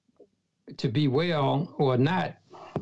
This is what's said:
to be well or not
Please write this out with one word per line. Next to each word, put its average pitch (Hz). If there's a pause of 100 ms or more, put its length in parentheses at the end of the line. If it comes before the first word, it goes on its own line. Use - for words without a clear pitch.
(760)
to 139
be 143
well 147
or 131
not 127 (460)